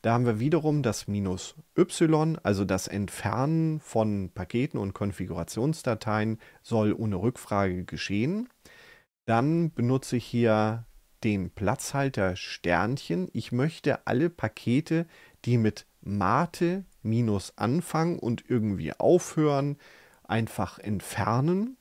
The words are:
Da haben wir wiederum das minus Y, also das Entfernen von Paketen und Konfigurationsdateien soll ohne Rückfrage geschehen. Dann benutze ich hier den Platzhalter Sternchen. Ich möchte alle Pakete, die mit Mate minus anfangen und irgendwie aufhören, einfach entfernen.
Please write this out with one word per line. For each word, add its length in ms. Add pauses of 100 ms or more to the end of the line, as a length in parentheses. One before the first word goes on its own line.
Da 120
haben 120
wir 140
wiederum 420
das 280
minus 460 (220)
Y, 640
also 220
das 240
Entfernen 920
von 520
Paketen 460
und 140
Konfigurationsdateien 1500 (240)
soll 300
ohne 240
Rückfrage 680
geschehen. 640 (760)
Dann 480
benutze 420
ich 80
hier 640 (400)
den 240
Platzhalter 880
Sternchen. 960
Ich 180
möchte 560
alle 220
Pakete, 760 (380)
die 140
mit 280 (140)
Mate 840 (180)
minus 540
anfangen 600
und 280
irgendwie 460
aufhören, 840 (480)
einfach 560
entfernen. 1000